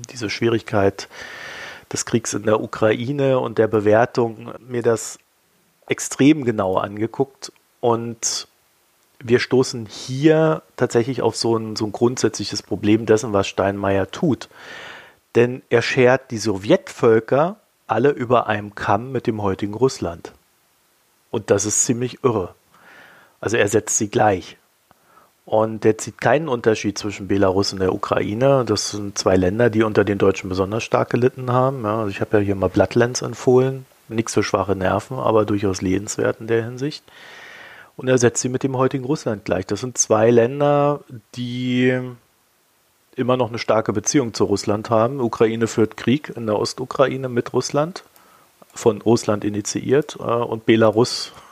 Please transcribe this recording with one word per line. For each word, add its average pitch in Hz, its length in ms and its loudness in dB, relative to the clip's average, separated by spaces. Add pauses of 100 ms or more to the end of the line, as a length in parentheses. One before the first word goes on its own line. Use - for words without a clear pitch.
(100)
diese 117 180 -8
Schwierigkeit 107 800 0 (840)
des - 120 -6
Kriegs - 300 -2
in 107 80 -6
der 107 180 2
Ukraine 127 800 0
und 117 200 -2
der 110 100 4
Bewertung 113 880 2
mir 120 240 -8
das 113 380 -2 (680)
extrem 143 580 2
genau 101 320 0
angeguckt - 760 -4 (260)
und 117 720 -4 (720)
wir 120 180 2
stoßen 123 480 0
hier 156 760 2 (140)
tatsächlich 120 460 0
auf 113 140 0
so 117 200 0
ein, 110 200 -8
so 107 100 -2
ein 104 60 -8
grundsätzliches 117 720 -2
Problem 107 420 0
dessen, 110 260 2
was 98 140 2
Steinmeier 98 640 -2
tut. - 380 -2 (880)
Denn 123 340 2
er 117 120 4
schert 127 500 2
die 113 60 -4
Sowjetvölker 113 1160 2 (300)
alle 120 240 2
über 123 380 0
einem 104 260 -4
Kamm 113 380 -2
mit 120 160 -4
dem 110 120 -2
heutigen 101 340 -4
Russland. 104 580 -4 (1000)
Und 110 200 -4
das 101 140 2
ist 107 220 0
ziemlich 123 360 -4
irre. 110 320 0 (840)
Also 107 160 -2
er 120 100 4
setzt 104 300 0
sie 107 140 0
gleich. 107 480 0 (880)
Und 110 400 0
er 107 100 4
zieht - 240 -14
keinen 139 260 2
Unterschied 113 520 -2
zwischen 101 280 -8
Belarus 98 460 2
und 98 60 -8
der 95 160 0
Ukraine. 117 720 0
Das 104 240 -2
sind 101 260 -10
zwei 95 200 2
Länder, 101 340 2
die 110 120 2
unter 107 220 2
den 101 140 0
Deutschen 95 320 2
besonders 95 340 -2
stark 123 240 0
gelitten 127 420 -2
haben. 127 340 0
Ja, 107 160 -2
also 104 100 -4
ich 95 100 -10
hab 113 140 -2
ja 107 40 4
hier 101 160 0
mal 95 140 0
Bloodlands 120 540 0
empfohlen. 131 640 0 (220)
Nichts 113 260 -4
für 107 80 2
schwache 98 340 0
Nerven, 95 420 -2
aber 110 280 2
durchaus 101 340 -2
lesenswert 101 600 -2
in 113 80 -10
der 113 160 0
Hinsicht. 127 380 -10 (920)
Und 127 120 -4
er 127 100 6
setzt 117 240 2
sie 127 80 -4
mit 131 120 -4
dem 135 140 -2
heutigen 131 280 0
Russland 123 420 -4
gleich. 92 200 -2
Das 104 140 -4
sind 127 160 -10
zwei 110 340 4
Länder, 143 680 2 (340)
die 123 640 0 (1200)
immer 127 220 0
noch 120 100 0
eine 113 100 -10
starke 110 360 0
Beziehung 113 400 0
zu 107 100 0
Russland 101 460 -2
haben. 117 280 2
Ukraine 113 480 0
führt 110 300 0
Krieg - 400 0
in 120 80 -8
der 104 140 0
Ostukraine 131 720 -2
mit 120 240 -4
Russland, 143 500 -2 (720)
von 107 280 0
Russland 110 420 2
initiiert, 107 720 -2
äh, - 40 -12
und 117 440 -4
Belarus 110 640 4 (200)